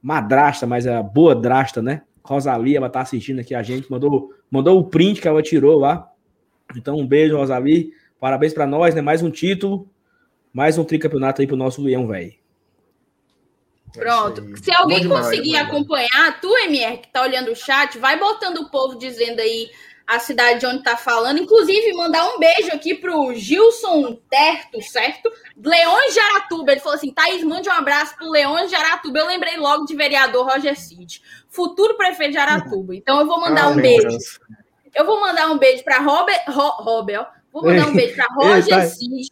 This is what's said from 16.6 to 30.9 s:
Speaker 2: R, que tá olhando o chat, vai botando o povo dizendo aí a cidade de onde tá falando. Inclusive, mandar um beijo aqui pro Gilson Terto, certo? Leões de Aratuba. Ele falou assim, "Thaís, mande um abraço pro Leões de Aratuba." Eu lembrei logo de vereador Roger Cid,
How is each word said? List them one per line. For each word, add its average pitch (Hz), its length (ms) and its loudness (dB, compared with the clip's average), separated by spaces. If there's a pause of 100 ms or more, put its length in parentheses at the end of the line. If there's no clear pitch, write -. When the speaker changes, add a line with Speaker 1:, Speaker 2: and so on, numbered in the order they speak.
Speaker 2:
R, 233 140 -6
que - 100 -20
tá 254 140 -4
olhando 254 300 -2
o 233 40 -6
chat, 285 420 -2
vai 269 220 0
botando 403 380 -4
o 311 120 -12
povo 262 280 -6
dizendo 233 420 -6
aí 226 300 -4 (360)
a 233 140 -2
cidade 240 400 2
de 254 60 -4
onde 254 180 -4
tá 233 140 -2
falando. 240 420 -2
Inclusive, 403 540 4
mandar 339 420 0
um - 20 -10
beijo 330 360 4
aqui 311 220 -4
pro 294 380 -4
Gilson 294 840 2 (120)
Terto, 285 520 0
certo? 262 500 -4 (320)
Leões 339 500 2
de 453 60 2
Aratuba. 392 540 0
Ele 277 80 -2
falou 302 160 -4
assim, 294 160 -8
"Thaís, 339 320 0
mande 339 240 -4
um 370 40 2
abraço 294 440 -2
pro 330 120 -12
Leões 311 400 0
de 359 60 -4
Aratuba." 320 440 -2
Eu 320 80 0
lembrei 349 280 -4
logo 294 300 0
de 311 100 -10
vereador 269 500 0
Roger 277 320 -2
Cid, 175 440 -20 (280)